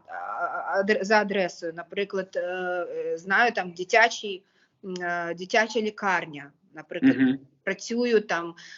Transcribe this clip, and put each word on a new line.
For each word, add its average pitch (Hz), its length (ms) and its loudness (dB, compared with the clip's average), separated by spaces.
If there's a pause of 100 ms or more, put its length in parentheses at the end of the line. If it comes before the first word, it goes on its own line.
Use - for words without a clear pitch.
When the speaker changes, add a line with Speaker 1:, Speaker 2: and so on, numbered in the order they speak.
Speaker 1:
а, - 60 -18
а, 175 680 -4
адр-, 202 200 2
за 208 180 6
адресою, 185 520 -2
наприклад, 190 600 -6
е, 180 60 -2
е, 175 760 -4
знаю, 196 340 2
там, 185 200 -4
дитячий, 202 720 2 (420)
м, 185 160 -8
е, 175 320 -4
дитяча 214 480 2
лікарня, 170 680 -2 (220)
наприклад, 135 440 2
Speaker 2:
Мгм. 131 220 4 (240)
Speaker 1:
працюю 233 580 0
там, 170 340 -4 (220)